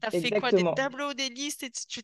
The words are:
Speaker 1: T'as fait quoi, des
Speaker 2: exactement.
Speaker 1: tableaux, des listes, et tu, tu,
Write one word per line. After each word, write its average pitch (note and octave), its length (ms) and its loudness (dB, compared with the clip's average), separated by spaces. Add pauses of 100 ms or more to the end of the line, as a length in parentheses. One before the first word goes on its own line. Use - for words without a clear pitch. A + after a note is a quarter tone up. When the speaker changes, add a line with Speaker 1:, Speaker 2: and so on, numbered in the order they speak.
Speaker 1:
T'as A3 80 -2
fait G3 220 0
quoi, G#3+ 200 2
des G3+ 60 8
Speaker 2:
exactement. F3 160 6
Speaker 1:
tableaux, C#4 400 -2
des C4+ 160 -4
listes, C#4 320 -6
et C4 80 -8
tu, - 180 -10
tu, - 160 -10